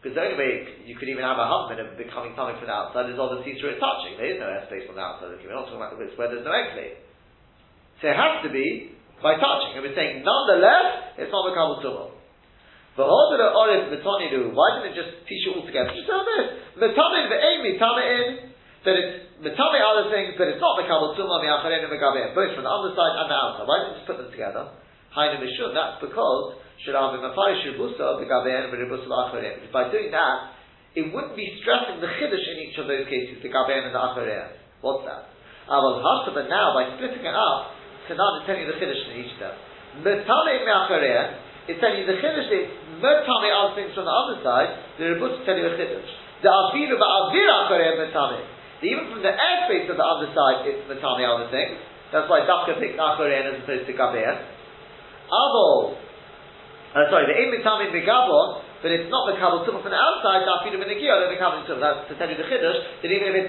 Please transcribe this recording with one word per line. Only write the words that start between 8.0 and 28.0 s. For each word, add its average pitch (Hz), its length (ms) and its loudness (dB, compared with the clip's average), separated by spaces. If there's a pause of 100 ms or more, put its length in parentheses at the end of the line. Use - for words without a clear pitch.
So 147 80 2
it 143 80 2
has 311 240 2
to 156 80 -6
be 135 400 -4 (320)
by 156 160 4
touching. - 400 0
And - 0 -
we're 139 160 -6
saying, 139 240 -2
nonetheless, 220 960 4
it's - 160 -8
not 185 160 0
Mekabel 160 320 0
Tumah. - 320 -8 (880)
But 135 80 4
Hodel 240 480 6
Orif 202 400 4
Metonidu, 147 560 -2
why 156 240 6
didn't 214 160 -6
it - 40 -8 (120)
just - 160 -18
teach - 240 -8
it - 80 -4
all 160 80 -6
together? - 320 -2
Just 349 80 -12
tell 392 160 0
this. 415 320 -2 (320)
Metamin 320 480 4
ve'ein 294 320 2
metamin, 240 880 0 (320)
that 185 160 4
it's - 400 -8
metamin 262 480 2
other 214 240 2
things, 196 240 -2
but 180 160 2
it's - 80 -6
not 208 240 2
Mekabel 156 320 0
Tumah, 180 240 -2
Me'acharein 151 400 0
and 151 80 -6
Megabein, 147 480 0
both 190 160 0
from - 160 -6
the - 80 0
underside 180 480 0
and 143 80 -4
the 139 80 0
outside. 110 240 -4
Why 147 160 2
didn't - 160 -8
it - 80 -18
just - 80 -16
put - 80 -8
them - 80 -12
together? - 400 -8 (480)
Hainu 147 240 0
Mishum, 127 320 -6
that's 156 300 -2
because 131 580 -2 (220)
Shirav 135 320 0
and 127 80 -8
Mafarish 190 480 0
Ribusa, 139 480 -4